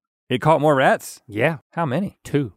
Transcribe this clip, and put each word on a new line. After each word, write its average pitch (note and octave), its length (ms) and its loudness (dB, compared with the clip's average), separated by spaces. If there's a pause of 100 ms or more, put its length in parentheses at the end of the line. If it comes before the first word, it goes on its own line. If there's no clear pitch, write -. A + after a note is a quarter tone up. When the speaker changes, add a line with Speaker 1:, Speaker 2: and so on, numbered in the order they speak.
(300)
Speaker 1:
It B2+ 120 -2
caught D#3 200 2
more D3+ 140 4
rats? E3+ 520 0
Speaker 2:
Yeah. B2+ 300 -2 (140)
Speaker 1:
How E3+ 140 -4
many? C#3+ 380 -4
Speaker 2:
Two. C3+ 340 -4